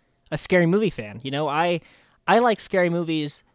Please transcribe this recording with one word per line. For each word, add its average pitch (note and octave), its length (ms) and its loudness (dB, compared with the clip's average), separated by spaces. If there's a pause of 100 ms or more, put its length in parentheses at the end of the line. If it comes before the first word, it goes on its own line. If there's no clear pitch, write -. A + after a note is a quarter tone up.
(300)
a D#3 80 -4
scary F3 280 2
movie F#3+ 240 2
fan. G#2+ 340 -10
You C3+ 80 -8
know, D3 160 -2
I, E3 320 0 (480)
I G3+ 120 6
like A#3 200 2
scary F3+ 300 0
movies D#3+ 640 -4